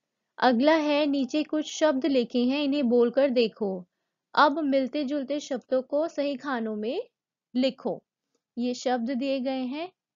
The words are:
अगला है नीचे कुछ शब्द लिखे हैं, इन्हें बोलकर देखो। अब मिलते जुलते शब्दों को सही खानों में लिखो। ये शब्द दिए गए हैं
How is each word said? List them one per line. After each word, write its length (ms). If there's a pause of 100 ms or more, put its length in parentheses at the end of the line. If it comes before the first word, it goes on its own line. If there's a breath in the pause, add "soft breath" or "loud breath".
(380)
अगला 400
है 280
नीचे 380
कुछ 280
शब्द 340
लिखे 380
हैं, 180
इन्हें 260
बोलकर 420
देखो। 400 (640)
अब 300
मिलते 400
जुलते 360
शब्दों 440
को 240
सही 280
खानों 400
में 320 (460)
लिखो। 480 (540)
ये 180
शब्द 360
दिए 300
गए 260
हैं 240 (260)